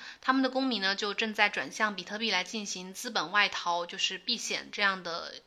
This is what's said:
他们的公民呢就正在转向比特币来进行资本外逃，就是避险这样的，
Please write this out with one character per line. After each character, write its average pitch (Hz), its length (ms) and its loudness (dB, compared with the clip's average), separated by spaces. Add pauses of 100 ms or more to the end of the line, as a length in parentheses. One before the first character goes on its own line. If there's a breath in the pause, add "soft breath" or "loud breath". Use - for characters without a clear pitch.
(220 loud breath)
他 262 100 4
们 269 100 4
的 262 60 4
公 262 180 0
民 226 140 0
呢 196 160 2
就 202 160 0
正 214 220 0
在 208 160 6
转 143 200 -4
向 214 240 0
比 185 80 -8
特 202 160 -8
币 220 120 0
来 185 120 2
进 208 220 -6
行 185 300 -8
资 247 160 -8
本 170 200 -2
外 196 200 6
逃， 175 340 0
就 185 140 -10
是 - 180 0
避 226 220 -4
险 143 340 -6
这 214 80 -2
样 190 220 2
的， 170 320 -6 (120)